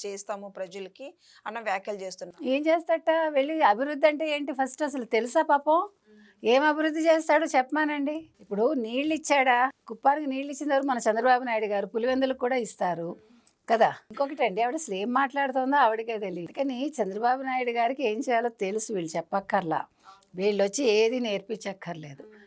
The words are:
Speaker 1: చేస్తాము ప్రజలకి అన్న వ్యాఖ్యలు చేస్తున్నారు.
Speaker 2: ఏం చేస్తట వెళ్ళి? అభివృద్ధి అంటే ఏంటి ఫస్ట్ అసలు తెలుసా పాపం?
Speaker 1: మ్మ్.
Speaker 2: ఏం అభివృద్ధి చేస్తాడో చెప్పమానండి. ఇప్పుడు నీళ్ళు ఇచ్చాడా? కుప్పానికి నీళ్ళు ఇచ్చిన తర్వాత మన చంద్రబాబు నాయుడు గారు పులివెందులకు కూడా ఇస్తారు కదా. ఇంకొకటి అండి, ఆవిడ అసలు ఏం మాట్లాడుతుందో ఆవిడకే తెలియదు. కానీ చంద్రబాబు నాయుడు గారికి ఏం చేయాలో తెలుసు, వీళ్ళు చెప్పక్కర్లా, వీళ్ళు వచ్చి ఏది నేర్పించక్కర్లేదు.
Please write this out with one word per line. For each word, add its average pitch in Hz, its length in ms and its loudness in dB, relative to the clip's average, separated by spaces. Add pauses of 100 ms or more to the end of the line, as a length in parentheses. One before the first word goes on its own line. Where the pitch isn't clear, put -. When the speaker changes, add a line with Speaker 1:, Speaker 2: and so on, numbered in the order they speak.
Speaker 1:
చేస్తాము 202 420 -8
ప్రజలకి 190 680 -12 (320)
అన్న 214 120 -8
వ్యాఖ్యలు 208 380 -4
చేస్తున్నారు. 185 500 -10
Speaker 2:
ఏం 269 200 0
చేస్తట 330 420 0 (200)
వెళ్ళి? 302 320 0
అభివృద్ధి 277 460 4
అంటే 302 280 0
ఏంటి 294 160 -4
ఫస్ట్ 262 320 -4
అసలు 277 200 -4
తెలుసా 240 380 2
పాపం? 302 340 4
Speaker 1:
మ్మ్. - 680 -4
Speaker 2:
ఏం 247 180 6
అభివృద్ధి 311 360 2
చేస్తాడో 320 460 4
చెప్పమానండి. 294 840 0 (100)
ఇప్పుడు 214 340 0
నీళ్ళు 262 400 -2
ఇచ్చాడా? 262 580 4 (160)
కుప్పానికి 285 400 0
నీళ్ళు 269 240 -4
ఇచ్చిన 285 180 -6
తర్వాత 277 160 2
మన 262 120 0
చంద్రబాబు 233 460 2
నాయుడు 226 220 -2
గారు 202 200 -2
పులివెందులకు 254 520 0
కూడా 247 180 0
ఇస్తారు 180 600 -4 (540)
కదా. 220 240 4 (180)
ఇంకొకటి 277 340 -2
అండి, 196 160 0
ఆవిడ 247 140 0
అసలు 262 200 -6
ఏం 214 180 -4
మాట్లాడుతుందో 269 640 0
ఆవిడకే 226 400 2
తెలియదు. 180 340 -6
కానీ 277 500 -4
చంద్రబాబు 226 400 0
నాయుడు 254 300 -4
గారికి 240 320 0
ఏం 214 160 0 (100)
చేయాలో 240 200 2
తెలుసు, 214 440 -4
వీళ్ళు 170 240 -4
చెప్పక్కర్లా, 180 680 -2 (500)
వీళ్ళు 196 280 2
వచ్చి 202 220 -2
ఏది 226 340 4
నేర్పించక్కర్లేదు. 190 1040 -8 (240)